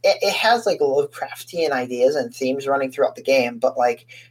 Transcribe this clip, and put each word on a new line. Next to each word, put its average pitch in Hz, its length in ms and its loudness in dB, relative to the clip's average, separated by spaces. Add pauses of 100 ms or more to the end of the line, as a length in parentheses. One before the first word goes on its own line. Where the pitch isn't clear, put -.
it, 294 180 4
it 202 120 0
has, 233 320 2
like, 185 140 0
Lovecraftian 143 920 -2
ideas 127 440 0
and 120 180 -4
themes 135 340 -4
running 139 240 0
throughout 135 240 0
the 127 60 -16
game, 120 380 0
but, 123 180 0
like, 123 300 0 (240)